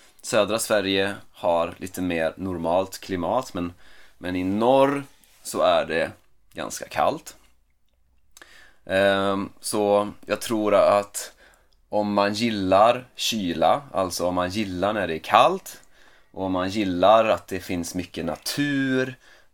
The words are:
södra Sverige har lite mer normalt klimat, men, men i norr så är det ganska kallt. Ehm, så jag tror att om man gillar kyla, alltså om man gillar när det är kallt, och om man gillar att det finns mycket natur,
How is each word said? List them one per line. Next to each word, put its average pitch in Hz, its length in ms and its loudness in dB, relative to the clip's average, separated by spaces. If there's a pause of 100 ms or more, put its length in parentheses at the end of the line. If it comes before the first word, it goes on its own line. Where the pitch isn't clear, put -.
(220)
södra 107 360 0
Sverige 98 560 0 (180)
har 87 440 0
lite 92 260 -10
mer 82 340 -2
normalt 87 640 -2
klimat, 95 560 -4
men, 87 180 -6 (460)
men 90 180 -6
i 90 80 -4
norr 135 600 2 (380)
så 87 200 -4
är 82 240 2
det 80 240 -2 (420)
ganska - 360 -12
kallt. 110 480 -4 (1500)
Ehm, 98 720 0
så 104 480 2 (180)
jag 104 140 -2
tror 107 340 0
att 98 580 2 (560)
om 104 240 -2
man 101 220 2
gillar 110 800 2
kyla, 92 680 0 (100)
alltså 90 340 -2
om 90 80 -2
man 90 160 -2
gillar 95 420 -4
när 101 140 -2
det 82 80 -4
är 80 40 -6
kallt, 151 600 2 (520)
och 95 120 -10
om 92 80 -2
man 92 160 -2
gillar 98 560 4
att 95 240 0
det 92 120 -6
finns 87 340 -6
mycket 87 300 -8
natur, 131 920 -2 (380)